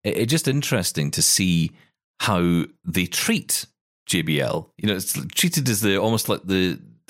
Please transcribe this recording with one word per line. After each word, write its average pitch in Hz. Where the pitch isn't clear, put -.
it, -
it's 117
just 156
interesting 107
to -
see 85
how 87
they 90
treat -
J 85
B 78
L. 67
You 107
know, 101
it's 95
treated 156
as 104
the, 98
almost 110
like -
the, 92